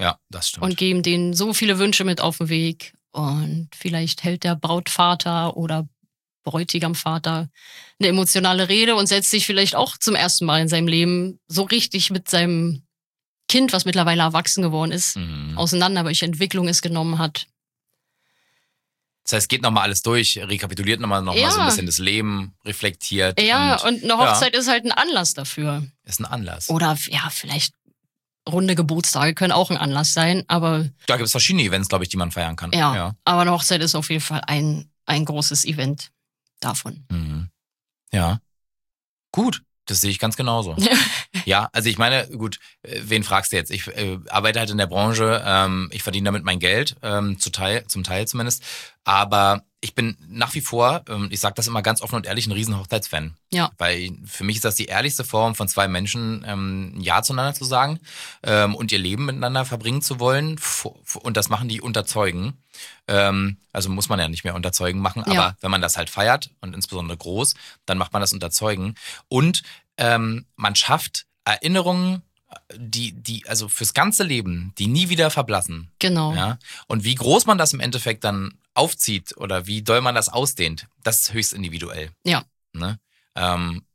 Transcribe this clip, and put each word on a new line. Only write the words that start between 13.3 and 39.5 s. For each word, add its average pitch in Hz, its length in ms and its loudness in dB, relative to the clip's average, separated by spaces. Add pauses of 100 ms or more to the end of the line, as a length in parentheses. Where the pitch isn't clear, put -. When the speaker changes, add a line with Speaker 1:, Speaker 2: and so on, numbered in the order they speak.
Speaker 2:
Kind, 254 240 4
was 185 120 2
mittlerweile 170 380 4
erwachsen 160 400 2
geworden 160 300 0
ist, - 240 -2
Speaker 1:
Mhm. 156 420 -6
Speaker 2:
auseinander, 175 460 2
welche 165 220 0
Entwicklung 175 420 0
es 170 140 2
genommen 165 360 0
hat. 160 280 -4 (1800)
Speaker 1:
Das - 100 0
heißt, 107 160 0
geht 127 120 2
nochmal 110 220 4
alles 101 180 0
durch, 117 360 2
rekapituliert 101 640 -2
nochmal, 101 220 0
nochmal 92 280 2
so - 80 2
ein - 60 2
Speaker 2:
Ja. - 20 4
Speaker 1:
bisschen 95 200 2
das 85 120 0
Leben, 98 560 0 (100)
reflektiert 98 760 0
Speaker 2:
Ja, 254 420 4
Speaker 1:
und 240 200 0
Speaker 2:
und - 20 -6
eine - 40 0 (140)
Speaker 1:
ja. 240 100 6
Speaker 2:
Hochzeit 247 220 4
ist 247 140 0
halt 233 180 2
ein 240 60 0
Anlass 254 420 0
dafür. 147 520 -4 (180)
Speaker 1:
Ist - 160 -6
ein 104 40 -4
Anlass. 92 460 -6
Speaker 2:
Oder, 160 260 2 (120)
ja, 151 220 -2
vielleicht - 440 -4 (760)
runde 185 260 2
Geburtstage 160 600 2
können 180 180 0
auch 180 180 2
ein 175 60 0
Anlass 143 380 0
sein, 170 340 2
aber 160 400 2 (180)
Speaker 1:
Da 123 120 4
gibt's 113 140 0
verschiedene 175 320 2
Events, 95 260 0
glaub 95 100 2
ich, 90 80 -2
die - 80 -6
man 87 140 0
feiern 82 260 -4
kann. 85 160 -6
Speaker 2:
Ja, 147 240 4
Speaker 1:
Ja. 92 180 -4 (100)
Speaker 2:
aber 175 180 4
eine 175 100 4
Hochzeit 170 300 2
ist 160 120 0
auf 151 140 -4
jeden 156 140 -2
Fall - 240 -4
ein, 151 440 -2 (140)
ein 147 220 0
großes 151 400 0
Event 151 440 -4 (500)
davon. - 500 -6
Speaker 1:
Mhm. 82 400 -4 (600)
Ja. 92 300 0 (920)
Gut, - 300 0 (220)